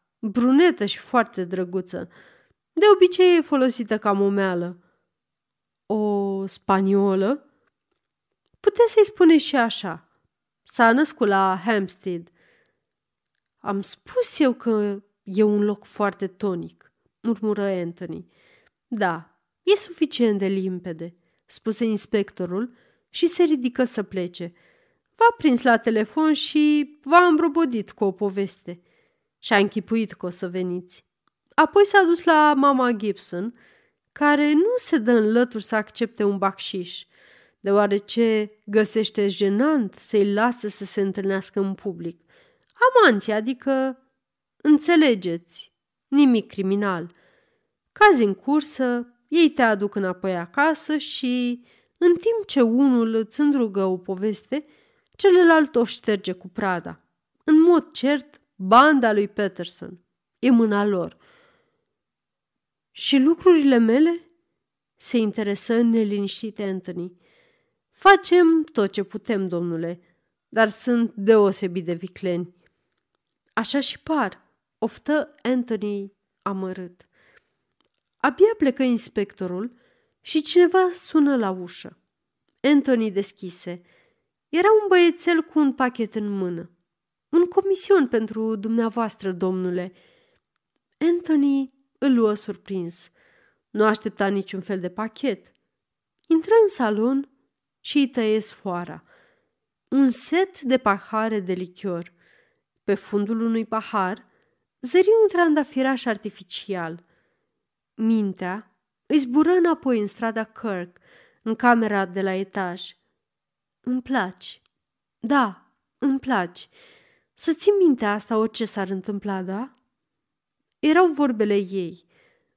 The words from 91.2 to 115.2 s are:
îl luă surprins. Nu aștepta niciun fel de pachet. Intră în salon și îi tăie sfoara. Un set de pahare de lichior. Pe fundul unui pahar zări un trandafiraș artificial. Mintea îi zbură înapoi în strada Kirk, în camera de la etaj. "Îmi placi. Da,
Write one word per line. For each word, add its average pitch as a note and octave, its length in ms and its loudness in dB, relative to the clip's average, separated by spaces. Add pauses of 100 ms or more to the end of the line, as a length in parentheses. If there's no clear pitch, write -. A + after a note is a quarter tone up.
îl C4+ 140 2
luă A3+ 200 2
surprins. F3 800 -10 (580)
Nu G#3+ 160 0
aștepta G#3+ 420 -2
niciun G3 340 -6
fel F#3+ 180 -8
de F3+ 100 -8
pachet. A3 640 -8 (760)
Intră D#4+ 240 0 (100)
în G#4 60 6
salon B3 640 -2 (500)
și - 180 -4
îi C#4 120 2
tăie A3 300 -2
sfoara. F3 640 -10 (840)
Un C4+ 220 2
set F#4 520 -2
de B3+ 160 0
pahare G#3+ 640 -2
de F#3 140 -6
lichior. F3 600 -10 (680)
Pe G3+ 120 -2
fundul G#3 460 -4
unui A3+ 240 -2
pahar G#3+ 600 -6 (560)
zări F4+ 260 2 (140)
un G#4+ 60 6
trandafiraș D4 800 0
artificial. F#3+ 960 -8 (920)
Mintea G#3 800 -4 (300)
îi D4+ 140 2
zbură C#4 300 0
înapoi E4 500 0
în G#3 80 -4
strada A3+ 360 -6
Kirk, F#3 540 -10 (440)
în A3 140 -4
camera A3 500 2
de F#3 160 -8
la F#3+ 120 -4
etaj. F#3 640 -8 (840)
"Îmi B3 220 -6
placi. G#3+ 600 -6 (580)
Da, A#3+ 520 -2 (260)